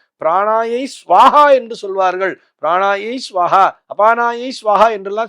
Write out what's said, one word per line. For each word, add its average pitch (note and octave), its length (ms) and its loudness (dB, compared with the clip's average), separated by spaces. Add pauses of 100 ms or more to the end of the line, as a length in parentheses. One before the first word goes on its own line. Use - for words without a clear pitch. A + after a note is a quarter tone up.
(260)
"பிராணாயை A3 600 -2
ஸ்வாஹா" C4 680 4
என்று A#3 240 0
சொல்வார்கள். F#3+ 680 -4 (200)
"பிராணாயை G3 560 -2 (160)
ஸ்வாஹா, F3 360 2 (280)
அபானாயை A#3 520 0 (140)
ஸ்வாஹா" G#3+ 260 2
என்றெல்லாம் G#3 400 -6